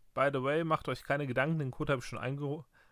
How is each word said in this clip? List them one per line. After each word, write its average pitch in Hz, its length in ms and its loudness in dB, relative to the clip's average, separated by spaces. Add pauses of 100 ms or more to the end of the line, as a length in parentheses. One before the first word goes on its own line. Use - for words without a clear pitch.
(140)
by 139 200 4
the 127 100 0
way, 156 220 2
macht 156 240 0
euch - 160 -4
keine 143 220 0
Gedanken, 143 320 2
den 135 120 -2
Code 147 220 0
habe 123 80 0
ich - 40 -10
schon 110 140 -8
einge-, 139 460 -4 (260)